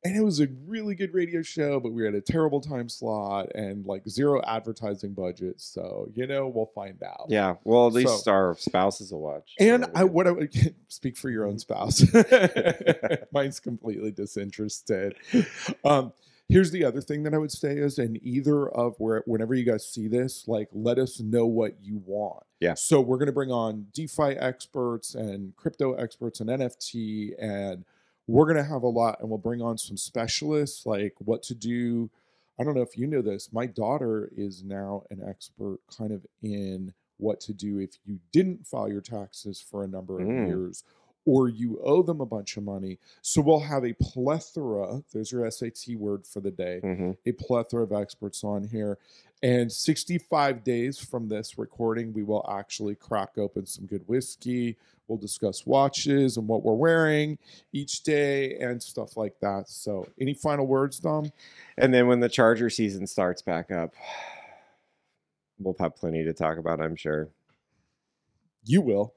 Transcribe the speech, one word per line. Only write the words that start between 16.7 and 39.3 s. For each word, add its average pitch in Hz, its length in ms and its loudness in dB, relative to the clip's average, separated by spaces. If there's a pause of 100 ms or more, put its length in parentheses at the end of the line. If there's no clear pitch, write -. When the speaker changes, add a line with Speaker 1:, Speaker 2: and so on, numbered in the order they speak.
Speaker 1:
the 170 140 0
other 127 160 0
thing 147 240 -4
that 151 100 0
I 156 40 4
would 151 140 -2
say 143 240 -2
is, 143 220 0
in 113 240 -2
either 139 460 2
of 120 300 0
where, 110 280 0
whenever 113 280 0
you 127 100 2
guys 113 240 2
see 107 200 -6
this, 123 380 -2
like, 107 260 -2
let 117 260 0
us 131 220 -2
know 117 260 2
what 113 360 0
you 104 220 -8
want. 98 400 -6 (160)
Speaker 2:
Yeah. 85 140 2
Speaker 1:
So 143 260 4
we're 127 180 2
gonna 143 140 0
bring 135 180 -2
on 110 420 -2
DeFi 147 460 -2
experts 127 760 -4
and 101 420 -8
crypto 135 380 -2
experts 120 460 -8
and 110 100 -4
N 131 120 0
F 123 160 -6
T, 107 600 -8
and 98 440 -6 (420)
we're 127 200 6
gonna 156 180 2
have 143 180 -4
a 123 60 2
lot, 117 320 0
and 110 80 -8
we'll 110 100 -4
bring 117 220 -4
on 117 160 -2
some - 200 -10
specialists, 143 880 -4
like 104 320 -2
what 113 260 -2
to 123 100 -8
do. 117 560 -2 (480)
I 120 60 0
don't 147 100 0
know 127 80 2
if - 140 -6
you 123 100 -2
know 147 140 0
this. 104 320 -4
My 117 140 -2
daughter 113 720 -2
is 95 260 -8
now 98 480 -8
an 98 180 -14
expert 98 520 -12 (140)
kind 110 180 -6
of 95 120 -10 (180)
in 95 520 -8 (240)
what 104 220 -2
to - 120 -12
do 101 280 -6
if 95 260 -8
you 101 120 -10 (140)
didn't 185 340 2
file 107 220 -6
your 101 120 -6
taxes 101 600 -12